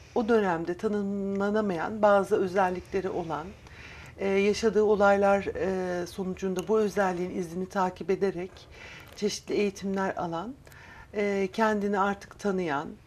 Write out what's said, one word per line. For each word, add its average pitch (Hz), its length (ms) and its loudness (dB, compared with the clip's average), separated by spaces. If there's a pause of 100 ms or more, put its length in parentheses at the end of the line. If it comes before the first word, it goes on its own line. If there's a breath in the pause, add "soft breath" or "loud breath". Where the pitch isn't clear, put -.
(160)
o 240 120 2
dönemde 175 500 2
tanımlanamayan 202 1200 -2
bazı 202 400 4
özellikleri 185 680 -2
olan, 165 380 -4 (720 loud breath)
e, 196 80 -2
yaşadığı 202 560 4
olaylar, 202 640 6
e, 180 600 -2
sonucunda 185 600 -4
bu 214 120 4
özelliğin 185 580 0
izini 180 320 -6
takip 185 400 -2
ederek 185 420 -2 (640 loud breath)
çeşitli - 380 -4
eğitimler 196 600 -2
alan, 175 400 -6 (580 loud breath)
e, 202 400 0
kendini 208 460 2
artık 202 400 -2
tanıyan 180 500 -2 (180)